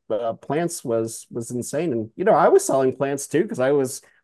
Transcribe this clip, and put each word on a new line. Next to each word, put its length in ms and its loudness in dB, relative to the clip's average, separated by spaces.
uh, 240 -2
plants 500 -4
was, 480 -4
was 200 -8
insane. 420 -4
And, 240 -4
you 80 -2
know, 80 6
I 160 6
was 160 6
selling 280 2
plants 340 -4
too, 200 0
'cause 140 -4
I 100 2
was 300 0